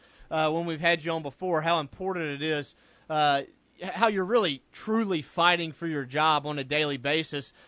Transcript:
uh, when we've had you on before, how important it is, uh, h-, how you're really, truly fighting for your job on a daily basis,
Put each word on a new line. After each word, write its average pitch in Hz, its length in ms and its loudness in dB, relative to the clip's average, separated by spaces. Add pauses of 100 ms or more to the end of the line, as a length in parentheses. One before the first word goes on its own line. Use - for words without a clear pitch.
(300)
uh, 156 200 2
when 165 160 0
we've 160 140 -4
had 170 240 2
you 165 80 -2
on 165 100 -2
before, 156 400 -2
how 170 160 2
important 175 480 -4
it 143 160 -6
is, 151 320 -2 (340)
uh, 147 340 2 (360)
h-, 185 100 -8
how 190 200 2
you're 196 160 0
really, 180 380 2 (100)
truly 214 500 -2
fighting 170 480 2
for 170 160 -10
your 151 180 -2
job 147 400 2
on 147 140 -4
a 135 60 -4
daily 147 320 0
basis, 143 560 -4 (160)